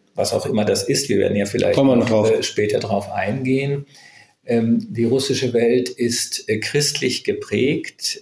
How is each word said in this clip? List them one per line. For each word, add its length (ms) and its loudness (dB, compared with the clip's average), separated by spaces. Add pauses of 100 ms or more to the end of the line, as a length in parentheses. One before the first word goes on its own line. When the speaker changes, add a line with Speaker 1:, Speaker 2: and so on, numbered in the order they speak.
(160)
Speaker 1:
was 180 0
auch 140 -2
immer 180 0
das 160 2
ist, 260 -2
wir 120 2
werden 180 2
ja 80 0
vielleicht 300 0
Speaker 2:
Kommen 160 6
wir 40 4
noch 140 4
Speaker 1:
noch, 180 4
Speaker 2:
drauf. 120 4
Speaker 1:
äh, 20 -2
später 380 -2
drauf 320 -4
eingehen, 720 -2 (640)
ähm, 420 2
die 160 0
russische 480 0
Welt 360 2
ist, 600 -4
äh, 80 0
christlich 640 -2
geprägt, 1000 -4